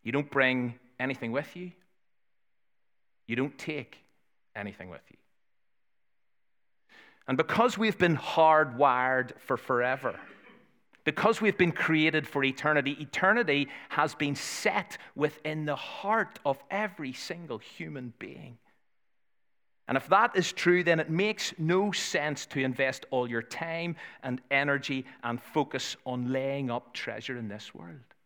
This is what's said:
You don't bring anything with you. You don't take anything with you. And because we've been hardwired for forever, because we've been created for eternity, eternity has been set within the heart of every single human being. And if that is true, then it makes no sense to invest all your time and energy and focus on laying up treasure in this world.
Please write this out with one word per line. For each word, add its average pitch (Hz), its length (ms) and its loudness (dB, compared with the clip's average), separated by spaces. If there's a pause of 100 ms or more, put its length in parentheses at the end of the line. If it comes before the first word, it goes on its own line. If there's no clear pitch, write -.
You 113 100 -6
don't 143 180 -2
bring 127 480 2 (200)
anything 127 340 -4
with 147 240 -6
you. 175 160 -12 (1500)
You 113 80 -4
don't 135 240 -2
take - 460 -10 (500)
anything 101 360 -10
with - 200 -18
you. - 60 -20 (2000)
And 131 120 0
because 226 400 4
we've 220 200 0
been 170 180 6
hardwired 131 1200 4
for 131 160 -2
forever, 127 640 -2 (840)
because 196 360 2
we've 214 180 2
been 175 140 4
created 156 560 2
for 139 160 0
eternity, 143 480 2
eternity 151 760 2 (200)
has 147 240 0
been 147 200 0
set - 640 -2 (160)
within 151 500 -2
the 143 120 -2
heart - 680 -2
of 135 260 0
every 185 420 -4
single 156 460 -8
human 139 600 -12
being. - 400 -14 (1300)
And 131 80 0
if 131 120 -2
that 208 280 4
is 180 160 0
true, 175 320 4
then 165 160 4
it 156 100 -4
makes 202 480 -2
no 185 340 2
sense 151 540 -2
to - 140 -4
invest 131 500 -2
all 123 180 0
your 117 140 -2
time 165 540 -6 (260)
and 127 280 -4
energy 139 560 0 (160)
and 120 200 -4
focus - 640 -2
on 123 260 -4
laying 135 400 -2
up 120 240 -6
treasure 117 420 -8
in 113 120 -8
this 104 260 -12
world. 160 400 -18 (120)